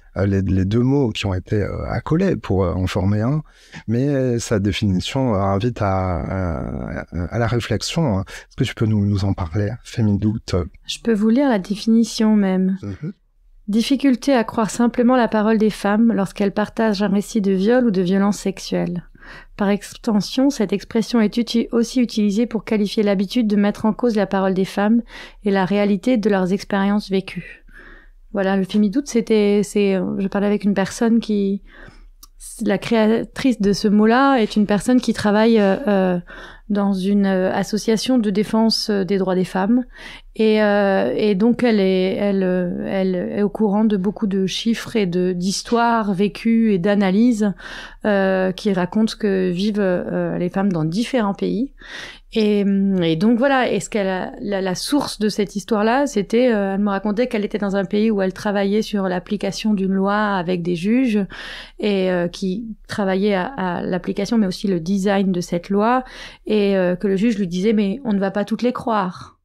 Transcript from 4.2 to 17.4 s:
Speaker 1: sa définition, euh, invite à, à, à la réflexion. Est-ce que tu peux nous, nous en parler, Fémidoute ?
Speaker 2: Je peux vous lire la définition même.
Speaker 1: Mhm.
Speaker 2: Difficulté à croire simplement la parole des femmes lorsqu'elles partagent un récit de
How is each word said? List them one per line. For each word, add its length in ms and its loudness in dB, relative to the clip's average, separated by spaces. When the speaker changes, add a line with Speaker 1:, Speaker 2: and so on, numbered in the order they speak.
Speaker 1:
sa 200 -2
définition, 760 0
euh, 40 0
invite 420 0
à, 380 -2
à, 880 -6
à 100 -4
la 80 0
réflexion. 760 -2
Est-ce 340 -14
que 80 0
tu 120 -4
peux 100 -2
nous, 200 2
nous 200 0
en 80 0
parler, 380 -4
Fémidoute ? 720 0
Speaker 2:
Je 140 -10
peux 140 0
vous 160 0
lire 200 2
la 100 0
définition 760 0
même. 460 2
Speaker 1:
Mhm. 320 -10
Speaker 2:
Difficulté 680 2
à 100 4
croire 280 -4
simplement 440 2
la 120 4
parole 320 2
des 100 4
femmes 420 2
lorsqu'elles 420 -2
partagent 500 0
un 60 2
récit 300 0
de 120 2